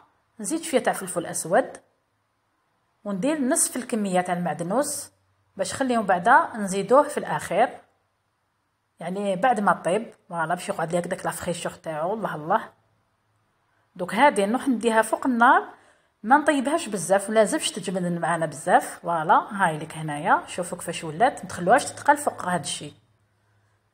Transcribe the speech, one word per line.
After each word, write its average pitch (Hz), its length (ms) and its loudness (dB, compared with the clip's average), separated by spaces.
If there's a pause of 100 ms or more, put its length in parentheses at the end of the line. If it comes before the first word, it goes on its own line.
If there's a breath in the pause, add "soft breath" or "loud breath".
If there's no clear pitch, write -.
(400)
نزيد 294 220 -4
شويه - 180 0
تاع 202 140 0
فلفل 175 320 -6
اسود، 175 520 -2 (1300)
وندير 233 380 -2
نصف 262 340 0
الكميه 208 460 -2
تاع 180 120 -2
المعدنوس 175 800 -4 (460)
باش 185 160 -4
خليهم 240 320 0
بعدا 196 520 4
نزيدوه 196 460 4
في 294 140 -4
الاخير، 180 520 0 (1300)
يعني 190 360 -4
بعد 220 240 2
ما 190 140 4
طيب. 202 400 -2 (160)
فوالا، 170 260 -2
باش - 140 -8
يقعد 165 220 -4
لي 175 80 0
هكذاك 175 260 -4
لا 160 60 -2
فريشور 170 400 -6
تاعو. 160 420 -6
الله 208 220 -6
الله. 165 340 -2 (1300)
دوك 180 200 -8
هادي 247 300 6
نروح 247 220 -2
نديها 226 340 2
فوق 277 260 0
النار 254 480 4 (460 loud breath)
ما 240 140 6
نطيبهاش 285 520 0
بزاف، 190 400 0
ولا 220 140 6
زفش 262 280 -2
تجبن 175 480 -4
معانا 165 260 0
بزاف. 180 540 0
فوالا، 170 520 2
هاي 185 260 0
لك 156 200 -12
هنايا، 156 500 0
شوفوا 175 300 -8
كيفاش - 260 -8
ولات، 180 400 0
ما 180 60 -12
تخلوهاش 190 360 2
تتقل - 320 0
فوق - 280 -6
هاد 180 160 -2
الشيء، - 320 -10 (1000)